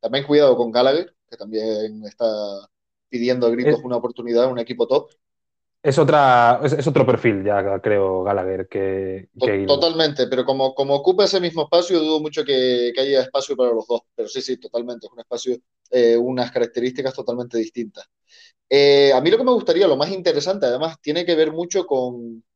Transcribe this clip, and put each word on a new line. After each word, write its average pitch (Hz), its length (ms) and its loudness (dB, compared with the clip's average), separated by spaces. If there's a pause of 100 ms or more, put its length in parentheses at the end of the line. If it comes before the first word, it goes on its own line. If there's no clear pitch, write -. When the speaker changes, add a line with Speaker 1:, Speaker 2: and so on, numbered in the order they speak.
Speaker 1:
También 131 240 -4
cuidado 143 320 4
con 117 160 -2
Gallagher, 135 420 0 (140)
que - 80 -20
también 107 680 -6
está 104 220 -6 (800)
pidiendo 123 380 -2
a 117 40 4
gritos 123 280 2
Speaker 2:
Es 123 60 -10
Speaker 1:
una 123 120 -4
oportunidad 120 500 0
en 131 60 -2
un 123 60 -6
equipo 117 280 -4
top. 135 240 0 (720)
Speaker 2:
Es 143 140 2
otra, 131 640 6
es, 147 120 0
es 143 120 -2
otro 139 180 2
perfil 113 400 2
ya, 98 360 0
creo, 98 420 0
Gallagher, 95 460 -4
que, 95 680 -6
Speaker 1:
To-, 127 100 -2
Speaker 2:
que 110 60 0
Gilmour. 98 280 0
Speaker 1:
totalmente, 156 480 0
pero 127 160 -2
como, 135 320 -2
como 139 180 0
ocupa 185 300 2
ese 190 160 0
mismo 165 220 -4
espacio, 175 360 0
dudo 156 220 0
mucho 151 240 -6
que, 127 500 0
que 131 60 -4
haya 135 220 2
espacio 135 340 -4
para 123 160 2
los 113 160 -4
dos. 117 140 -4 (120)
Pero 107 140 -8
sí, 131 120 -10
sí, 127 180 -8
totalmente, 120 480 -10
es - 60 -20
un 120 60 -20
espacio, 120 380 -6 (340)
eh, 117 260 4
unas 123 360 -2
características 127 600 -4
totalmente 123 460 -8
distintas. 113 500 -8 (600)
Eh, 139 420 6
a 131 80 4
mí 151 80 2
lo 214 100 4
que 254 60 0
me 254 60 2
gustaría, 190 380 2
lo 143 80 2
más 151 160 -2
interesante, 180 540 -2
además, 147 360 -2
tiene 170 240 -4
que 175 80 0
ver 156 160 2
mucho 175 340 -4
con 123 600 -6 (120)